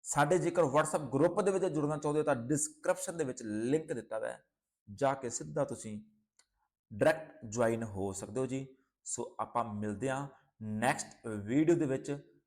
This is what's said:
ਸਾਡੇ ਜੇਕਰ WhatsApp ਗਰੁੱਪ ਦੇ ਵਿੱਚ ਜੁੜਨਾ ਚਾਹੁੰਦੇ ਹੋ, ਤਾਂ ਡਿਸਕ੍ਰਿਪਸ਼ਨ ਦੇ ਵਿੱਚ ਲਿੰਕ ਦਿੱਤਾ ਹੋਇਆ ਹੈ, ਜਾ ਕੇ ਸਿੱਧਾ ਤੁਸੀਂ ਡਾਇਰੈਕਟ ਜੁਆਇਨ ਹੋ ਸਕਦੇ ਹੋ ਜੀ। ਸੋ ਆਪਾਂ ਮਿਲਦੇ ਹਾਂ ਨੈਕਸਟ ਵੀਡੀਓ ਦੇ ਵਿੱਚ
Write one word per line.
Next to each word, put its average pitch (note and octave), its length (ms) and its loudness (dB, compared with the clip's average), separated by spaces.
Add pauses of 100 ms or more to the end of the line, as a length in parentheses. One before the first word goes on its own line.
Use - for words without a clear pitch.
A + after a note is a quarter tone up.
ਸਾਡੇ D3+ 340 4
ਜੇਕਰ E3+ 240 2 (140)
WhatsApp D3+ 360 2
ਗਰੁੱਪ D#3 280 4
ਦੇ G3 100 4
ਵਿੱਚ F#3 140 2
ਜੁੜਨਾ D3+ 320 0
ਚਾਹੁੰਦੇ D3+ 240 0
ਹੋ, D3 40 0
ਤਾਂ D3 120 4
ਡਿਸਕ੍ਰਿਪਸ਼ਨ D#3 800 -2
ਦੇ D#3+ 80 0
ਵਿੱਚ B2+ 180 -6
ਲਿੰਕ B2 500 -2
ਦਿੱਤਾ A2 260 -6
ਹੋਇਆ A2+ 140 -6
ਹੈ, - 100 -14 (460)
ਜਾ C3+ 260 0
ਕੇ B2 160 -6
ਸਿੱਧਾ D3+ 340 -2
ਤੁਸੀਂ A2 340 -8 (920)
ਡਾਇਰੈਕਟ D3 560 2
ਜੁਆਇਨ A2+ 380 2
ਹੋ G2 280 -4
ਸਕਦੇ G#2 280 -6
ਹੋ C3 60 0
ਜੀ। C3+ 200 -4 (400)
ਸੋ - 340 -8
ਆਪਾਂ A2+ 240 0
ਮਿਲਦੇ G#2+ 460 -4
ਹਾਂ C#3 160 -4 (340)
ਨੈਕਸਟ A2 680 -2
ਵੀਡੀਓ A#2+ 480 2
ਦੇ D#3+ 120 2
ਵਿੱਚ C3+ 240 -2 (360)